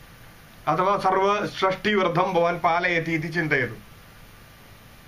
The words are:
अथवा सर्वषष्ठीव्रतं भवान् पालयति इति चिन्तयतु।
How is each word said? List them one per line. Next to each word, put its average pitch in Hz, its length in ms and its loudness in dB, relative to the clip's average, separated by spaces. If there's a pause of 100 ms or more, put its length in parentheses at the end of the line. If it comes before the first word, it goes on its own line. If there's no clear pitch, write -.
(680)
अथवा 180 300 2
सर्वषष्ठीव्रतं 190 1400 0
भवान् 170 260 2
पालयति 170 540 0
इति 160 140 -2
चिन्तयतु। 143 480 -2 (1300)